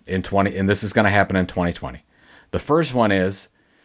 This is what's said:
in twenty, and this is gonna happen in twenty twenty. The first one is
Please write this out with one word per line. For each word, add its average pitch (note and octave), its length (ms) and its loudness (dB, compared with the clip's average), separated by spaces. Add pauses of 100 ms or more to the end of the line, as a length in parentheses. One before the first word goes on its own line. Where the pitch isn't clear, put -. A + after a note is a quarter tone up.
in F#2 160 -2
twenty, G2 340 0
and F#2+ 140 0
this G2+ 140 0
is G#2 100 -4
gonna G#2+ 160 4
happen G2 260 2
in F2+ 120 0
twenty F2 260 -2
twenty. - 300 -14 (480)
The F2+ 80 -4
first D3 340 0
one A2+ 180 2
is G2 380 0 (360)